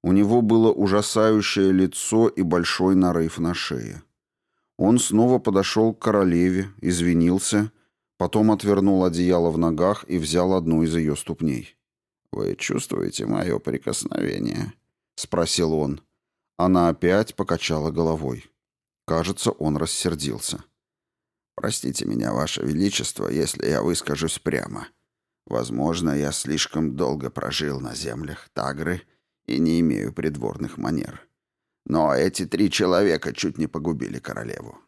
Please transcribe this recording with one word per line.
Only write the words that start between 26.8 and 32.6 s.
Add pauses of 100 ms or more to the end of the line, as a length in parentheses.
долго
прожил
на
землях
Тагры (440)
и
не
имею
придворных
манер. (600)
Но
эти
три